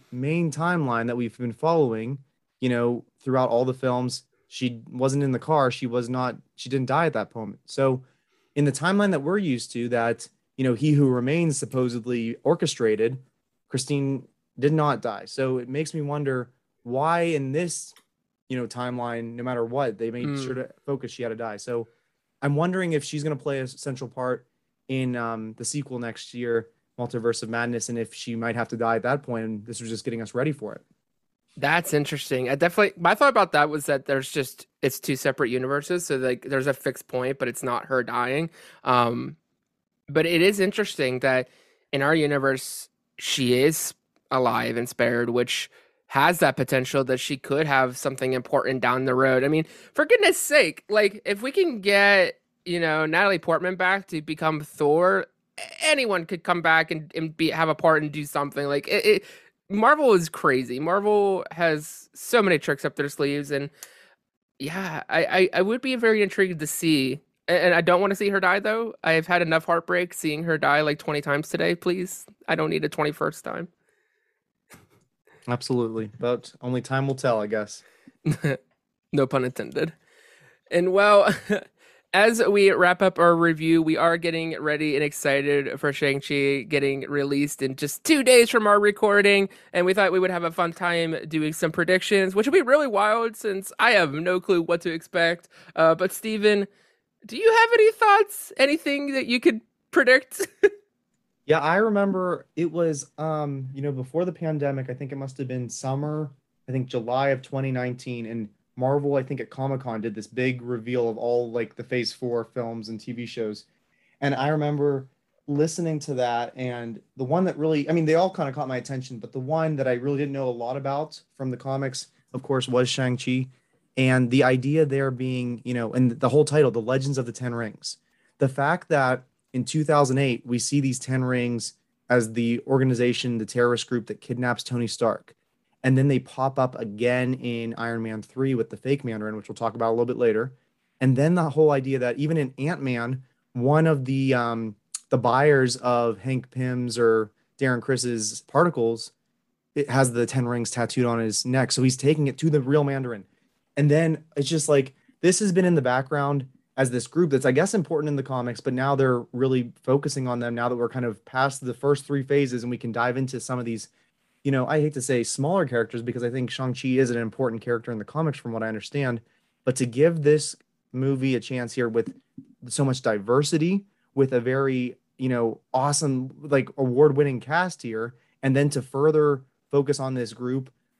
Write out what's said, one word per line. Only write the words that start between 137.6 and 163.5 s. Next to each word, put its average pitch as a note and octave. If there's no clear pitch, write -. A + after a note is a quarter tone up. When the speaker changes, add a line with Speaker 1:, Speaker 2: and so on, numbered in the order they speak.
Speaker 1:
Iron A#2
Man A2
three C3+
with A2+
the G2+
fake C#3
Mandarin, G#2+
which G#2
we'll G#2
talk A2+
about A2+
a -
little A#2+
bit A#2
later. A#2+
And C3
then D3+
the D#3+
whole D3+
idea C3+
that A#2+
even D3+
in C3+
Ant-Man, C3
one D3
of C#3
the, C3+
um, A2+
the A#2+
buyers B2+
of A#2+
Hank B2+
Pym's B2
or A2+
Darren B2+
Chris's A#2+
particles, A#2+
it C#3+
has C3
the A#2
Ten B2+
Rings A#2+
tattooed A#2+
on A#2
his A2
neck. B2+
So B2+
he's B2+
taking D3
it B2+
to D#3+
the D3
real C#3+
Mandarin. B2+
And D3
then D#3+
it's C#3+
just D#3+
like, C#3
this F#3
has G#3
been F#3
in F3+
the C#3+
background C3+
as C3
this A#2+
group E3+
that's, C3+
I C3
guess, E3+
important D3+
in D3
the C3+
comics, B2
but C3+
now C3+
they're C3
really B2+
focusing C#3
on B2
them A#2+
now A#2
that B2
we're A#2
kind B2
of A2
past C3
the B2
first C#3
three C#3
phases C3
and B2
we A#2
can A#2+
dive A#2+
into C3
some B2+